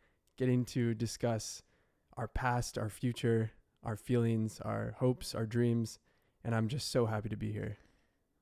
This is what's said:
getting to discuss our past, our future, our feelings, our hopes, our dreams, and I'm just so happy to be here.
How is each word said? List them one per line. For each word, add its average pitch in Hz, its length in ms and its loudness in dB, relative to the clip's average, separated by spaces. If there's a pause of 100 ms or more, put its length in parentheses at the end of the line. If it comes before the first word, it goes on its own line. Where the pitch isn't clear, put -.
(360)
getting 123 280 4
to 117 280 0
discuss 113 680 -2 (540)
our 123 100 -6
past, 123 500 0
our 110 120 -2
future, 117 640 0 (320)
our 113 120 -4
feelings, 113 680 2
our 107 340 -4
hopes, 127 380 0
our 113 100 -2
dreams, 117 540 0 (420)
and 120 100 -2
I'm 113 140 2
just 120 240 -4
so 120 160 4
happy 110 220 -2
to 110 80 -4
be 107 160 -4
here. 104 260 -6 (640)